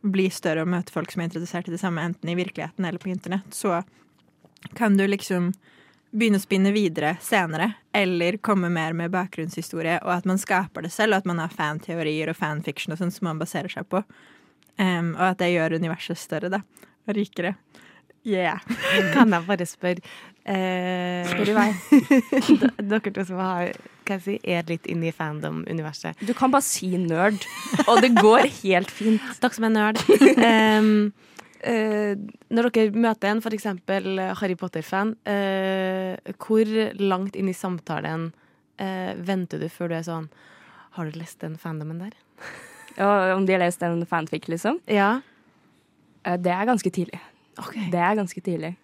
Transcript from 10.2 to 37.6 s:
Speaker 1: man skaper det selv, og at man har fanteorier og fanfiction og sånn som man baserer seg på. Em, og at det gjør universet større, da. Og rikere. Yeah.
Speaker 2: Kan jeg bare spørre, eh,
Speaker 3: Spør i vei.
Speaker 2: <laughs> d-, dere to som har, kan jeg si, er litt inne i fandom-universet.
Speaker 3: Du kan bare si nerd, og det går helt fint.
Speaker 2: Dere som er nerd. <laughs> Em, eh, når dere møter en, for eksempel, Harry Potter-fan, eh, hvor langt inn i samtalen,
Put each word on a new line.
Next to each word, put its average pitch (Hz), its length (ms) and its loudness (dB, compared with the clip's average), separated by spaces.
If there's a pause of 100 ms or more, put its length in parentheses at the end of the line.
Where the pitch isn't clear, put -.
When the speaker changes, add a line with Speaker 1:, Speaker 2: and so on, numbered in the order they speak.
Speaker 1:
man 190 160 2
skaper 185 400 -2
det 170 100 -8
selv, 220 220 2
og 190 80 4
at 190 80 -10
man 175 80 -2
har 165 160 -4
fanteorier 156 760 -4
og 160 60 -4
fanfiction 151 580 -6
og 160 40 -8
sånn 180 160 -2
som - 160 -6
man 156 80 -6
baserer 170 320 -6
seg - 180 -10
på. 185 140 -2 (800)
Em, 175 340 0
og 160 80 -4
at 185 160 2
det 175 160 2
gjør 160 240 0
universet 165 400 -4
større, 165 320 -6
da. 196 120 -2 (460)
Og 208 80 -4
rikere. 196 400 -2 (720)
Yeah. 185 340 0 (540)
Speaker 2:
Kan 233 180 6
jeg 170 160 0
bare 180 180 0
spørre, 180 360 -4 (440)
eh, 180 800 -4
Speaker 3:
Spør 180 240 -2
i 214 60 0
vei. 214 160 4 (460)
Speaker 2:
<laughs> 262 420 4
d-, 262 140 2 (100)
dere 208 320 -2
to 196 100 -4
som 180 140 -8
har, 180 320 -2 (320)
kan 196 160 -4
jeg 175 60 -14
si, 202 100 -4 (160)
er 170 160 0
litt 165 240 -6
inne 165 160 -2
i 165 80 -4
fandom-universet. 156 1120 -8
Speaker 3:
Du 233 80 -2
kan 262 160 2
bare 277 140 4
si - 240 -4 (100)
nerd, 180 400 2 (480)
og 370 160 8
det 254 160 6
går 226 300 8 (140)
helt 185 280 2
fint. 214 300 2 (180)
Speaker 2:
Dere 247 160 2
som 226 80 -2
er 220 100 2
nerd. 214 280 2 (200)
<laughs> 269 220 8
Em, 220 480 6 (720)
eh, 214 560 -2 (320)
når 233 240 2
dere 220 160 4 (160)
møter 220 240 0
en, 220 100 0
for 220 140 -4
eksempel, 190 640 -4 (220)
Harry 185 180 0
Potter-fan, 196 640 -4
eh, 190 960 -2 (160)
hvor 220 320 2 (320)
langt 196 400 0
inn 196 80 -2
i 185 80 -4
samtalen, 165 800 -6 (440)